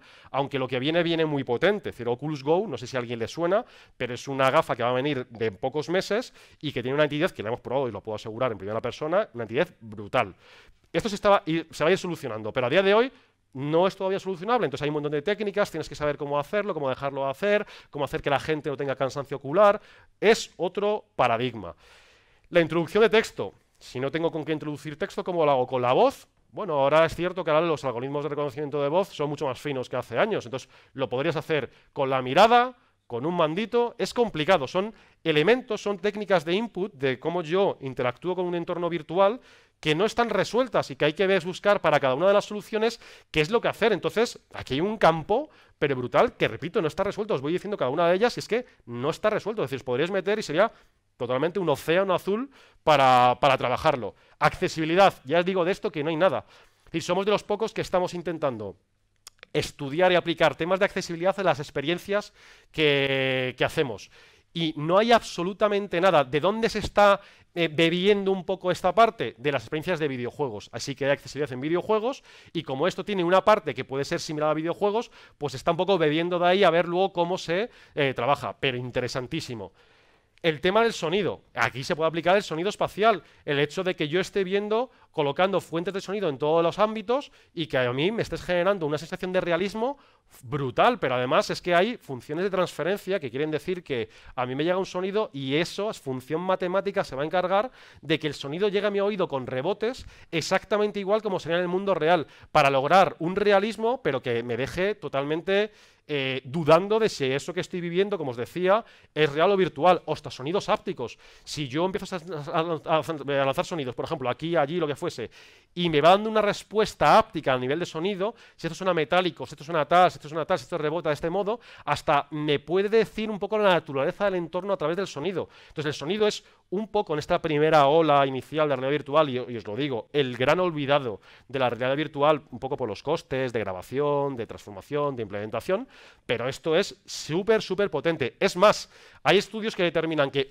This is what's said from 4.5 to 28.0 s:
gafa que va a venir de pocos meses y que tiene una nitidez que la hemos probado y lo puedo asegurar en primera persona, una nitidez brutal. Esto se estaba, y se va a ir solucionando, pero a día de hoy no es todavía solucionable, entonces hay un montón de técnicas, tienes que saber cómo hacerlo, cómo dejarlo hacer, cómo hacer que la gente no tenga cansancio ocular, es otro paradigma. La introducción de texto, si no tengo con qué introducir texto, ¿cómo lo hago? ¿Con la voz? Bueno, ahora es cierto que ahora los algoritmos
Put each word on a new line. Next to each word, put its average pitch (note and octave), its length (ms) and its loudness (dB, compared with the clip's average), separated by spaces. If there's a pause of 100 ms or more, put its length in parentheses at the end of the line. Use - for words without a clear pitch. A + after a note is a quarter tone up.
gafa D3+ 260 2
que A#2 60 -4
va A#2+ 80 2
a - 20 0
venir C3 360 0
de A2+ 220 -2
pocos C3+ 380 -6
meses G3 460 -2 (260)
y C#3+ 120 -6
que B2 100 -4
tiene B2+ 120 -2
una D3+ 100 4
nitidez D3 280 0
que - 100 -10
la G#2 60 -4
hemos A#2+ 140 -6
probado B2+ 260 -2
y - 20 -6
lo G2+ 120 -10
puedo G#2+ 140 -6
asegurar A#2 360 -4
en F#2+ 60 -8
primera G#2 240 -4
persona, D#3 500 -2
una A#2 120 -8
nitidez B2+ 360 -2
brutal. G#2 540 -4 (580)
Esto E3+ 160 -2
se G3+ 60 -4
estaba, G3+ 320 4
y D#3+ 240 -2
se - 140 -2
va D#3+ 40 4
a F#3 40 6
ir F#3+ 60 2
solucionando, A2 540 -6
pero B2 140 0
a B2 40 0
día F#3 120 4
de G3 100 4
hoy A#3+ 180 4 (440)
no D3+ 320 2
es - 100 -2
todavía F#3+ 240 -2
solucionable, F#3+ 460 -2
entonces B2 160 -4
hay D3 80 0
un D3+ 40 -4
montón D3 180 -2
de D3 100 -2
técnicas, G3+ 480 -2
tienes D#3 180 -6
que D3+ 60 -14
saber D3 240 -4
cómo C#3+ 200 -2
hacerlo, G3 360 -2
cómo C#3+ 160 -2
dejarlo C3+ 360 -4
hacer, G3+ 400 0 (220)
cómo C#3+ 160 -4
hacer C#3+ 160 -6
que D3 80 -2
la C3+ 120 2
gente D#3 280 -4
no C#3 80 -6
tenga C#3 180 -4
cansancio C3+ 440 -4
ocular, G3+ 420 4 (400)
es A3 380 4
otro G3+ 480 -2 (100)
paradigma. A2+ 580 0 (760)
La F3 100 4
introducción E3 420 2
de A3+ 60 6
texto, C3+ 460 0 (260)
si - 200 -10
no C3+ 100 -4
tengo E3 220 -2
con D#3 120 -6
qué D#3 80 -4
introducir D3 460 -8
texto, G3 240 -6
¿cómo F3 220 0
lo C#3+ 80 4
hago? B2+ 160 2
¿Con C3 120 -2
la A#2+ 120 2
voz? A3+ 340 2 (240)
Bueno, F#3 240 -6
ahora C#3+ 320 6
es D3+ 80 -2
cierto F3 300 -4
que D#3+ 80 0
ahora D#3+ 120 4
los D#3 200 -2
algoritmos C3+ 400 -4